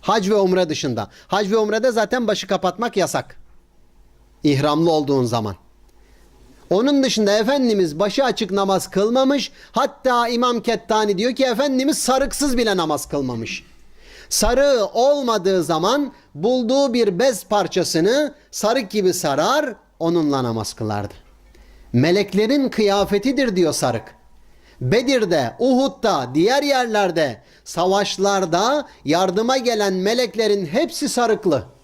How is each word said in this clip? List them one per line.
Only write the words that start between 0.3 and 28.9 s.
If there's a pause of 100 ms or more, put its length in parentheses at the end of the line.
umre
dışında. (200)
Hac
ve
umrede
zaten
başı
kapatmak
yasak, (1040)
İhramlı
olduğun
zaman. (1120)
Onun
dışında
Efendimiz
başı
açık
namaz
kılmamış. (200)
Hatta
İmam
Kettani
diyor
ki,
Efendimiz
sarıksız
bile
namaz
kılmamış. (680)
Sarığı
olmadığı
zaman (220)
bulduğu
bir
bez
parçasını (180)
sarık
gibi
sarar, (240)
onunla
namaz
kılardı. (800)
Meleklerin
kıyafetidir
diyor
sarık. (680)
Bedir'de,
Uhud'da,
diğer
yerlerde, (240)
savaşlarda (180)